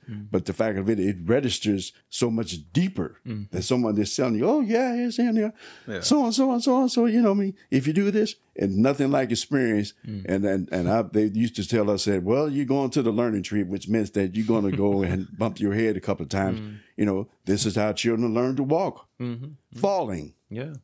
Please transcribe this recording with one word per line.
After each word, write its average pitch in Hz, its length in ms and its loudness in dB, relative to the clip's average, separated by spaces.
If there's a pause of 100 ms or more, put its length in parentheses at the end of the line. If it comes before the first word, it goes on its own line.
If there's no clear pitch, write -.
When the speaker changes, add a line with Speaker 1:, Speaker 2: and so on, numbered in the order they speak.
Speaker 1:
Mm-hmm. 104 220 -12
Speaker 2:
But - 160 0
the 98 80 -4
fact 110 240 0
of 98 100 -2
it, 110 120 2
it 95 260 0
registers 107 680 0 (180)
so - 200 0
much 87 420 -6
deeper 175 540 -2
Speaker 1:
Mm-hmm. 107 240 -8
Speaker 2:
than 90 140 -6
someone 117 320 0
just 101 200 0
telling 123 200 0
you, 120 120 2
"Oh, 294 140 2
yeah, 240 320 0
it's 240 240 -2
in 240 160 2
there. 220 200 0 (340)
Speaker 3:
Yeah. 98 140 -6
Speaker 2:
So 294 240 2
and 226 100 0
so 262 160 2
and 240 120 0
so 262 180 4
and 254 100 2
so." 240 160 2
You 233 160 4
know 202 100 4
what 202 80 2
I 196 40 2
mean? 196 100 -4 (160)
If 131 160 2
you 156 60 0
do 202 180 2
this, 214 240 0 (200)
and 98 220 0
nothing 135 320 4
like 135 220 2
experience, 113 640 0 (140)
Speaker 1:
Mm. 101 220 -8
Speaker 2:
and, 98 160 2
and, 95 260 0
and 87 160 0
I, 110 140 2
they 107 240 2
used 110 300 0
to 92 120 -4
tell 107 220 2
us 101 160 0
that, 98 160 2
"Well, 127 260 0
you're 143 180 -2
going 135 260 0
to 147 100 0
the 117 100 2
learning 110 300 0
tree," 104 220 -2
which 92 260 -6
means 107 220 0
that 98 240 0
you're 110 100 -2
gonna 104 300 2
go 98 260 2
and 92 320 -2
Speaker 1:
<laughs> - 40 -18
Speaker 2:
bump 104 220 -2
your 101 140 0
head 107 240 0
a - 40 -4
couple 95 220 -4
of 69 60 -10
times. 98 300 0
Speaker 1:
Mm. 107 180 -12 (200)
Speaker 2:
You 104 80 2
know, 98 220 0 (180)
this 98 200 2
is 101 100 0
how 107 160 2
children 117 440 0
learn 127 220 0
to 143 60 0
walk. 156 440 -2 (120)
Speaker 1:
Mm-hmm. 123 260 -8
Mm-hmm. 143 340 -20
Speaker 2:
Falling. 120 540 -2 (160)
Speaker 1:
Yeah. 139 340 -10